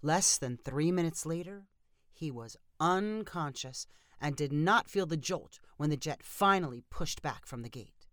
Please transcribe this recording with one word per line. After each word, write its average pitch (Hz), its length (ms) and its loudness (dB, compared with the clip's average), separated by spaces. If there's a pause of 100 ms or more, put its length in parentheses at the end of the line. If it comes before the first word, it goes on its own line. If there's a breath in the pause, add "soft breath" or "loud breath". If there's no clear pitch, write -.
Less 165 340 4
than 123 200 -2
three 147 340 0
minutes 170 340 0
later, 175 440 -6 (440)
he 156 180 -6
was 117 260 -10 (220)
unconscious 180 1080 0 (340 soft breath)
and 143 160 -2
did 143 160 0
not 175 380 4
feel 190 160 0
the 160 100 -2
jolt - 440 -6 (160 soft breath)
when 151 120 0
the 151 80 2
jet 139 260 -6
finally 180 680 2
pushed - 320 -4
back - 240 -6
from 120 160 -10
the 117 60 -10
gate. - 440 -16